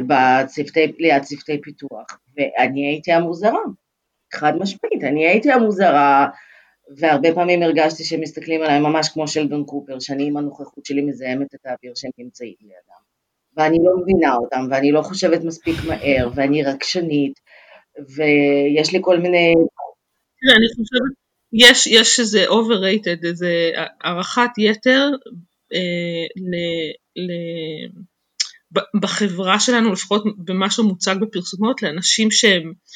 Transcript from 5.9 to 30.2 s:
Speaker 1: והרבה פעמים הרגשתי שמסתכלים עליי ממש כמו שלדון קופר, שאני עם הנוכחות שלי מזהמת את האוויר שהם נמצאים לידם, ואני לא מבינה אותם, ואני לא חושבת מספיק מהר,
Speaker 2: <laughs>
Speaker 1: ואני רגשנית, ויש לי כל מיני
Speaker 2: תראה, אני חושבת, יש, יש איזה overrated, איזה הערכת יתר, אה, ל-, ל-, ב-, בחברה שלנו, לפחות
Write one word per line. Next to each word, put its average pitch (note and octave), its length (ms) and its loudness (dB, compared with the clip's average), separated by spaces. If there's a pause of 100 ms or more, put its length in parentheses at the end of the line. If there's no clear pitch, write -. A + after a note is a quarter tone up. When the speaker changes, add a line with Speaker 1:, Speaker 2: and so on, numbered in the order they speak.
Speaker 1:
והרבה D#3 380 2
פעמים F3 280 2
הרגשתי D#3+ 420 0
שמסתכלים D#3+ 580 -6
עליי D3 180 2
ממש D3+ 280 0
כמו D#3 200 -6
שלדון D3 360 -4
קופר, C#3 360 -12
שאני C#3 260 -6
עם D3 100 -4
הנוכחות - 500 -10
שלי C#3+ 160 -2
מזהמת C3 520 -6
את C3+ 120 -20
האוויר B2 280 -12
שהם C3 240 -12
נמצאים A#2+ 420 -18
לידם, F#2+ 420 -20 (540)
ואני D#3 280 4
לא F#3 180 4
מבינה E3+ 320 2
אותם, B2+ 360 -4
ואני C3+ 220 2
לא D3+ 100 4
חושבת E3 420 -2
מספיק E3 320 -6 (100)
מהר, C3+ 440 -2
Speaker 2:
<laughs> - 40 -10
Speaker 1:
ואני C#3 300 0
רגשנית, C#3+ 760 -4 (760)
ויש D3 760 2
לי F#3 100 2
כל F#3 160 4
מיני E3+ 360 4 (880)
Speaker 2:
תראה, B3+ 160 6
אני A3+ 120 6
חושבת, A#3+ 500 -4 (340)
יש, A#3+ 340 6
יש A3 340 4
איזה G#3 260 2
overrated, G3 800 0
איזה E3+ 440 -2 (300)
הערכת F#3 580 -2
יתר, B3+ 500 2 (640)
אה, F3 540 -4 (100)
ל-, E3+ 560 -6 (240)
ל-, E3+ 720 -8 (840)
ב-, F#3+ 280 -2
בחברה G3 600 -2
שלנו, A3+ 320 2
לפחות G#3 300 -2 (140)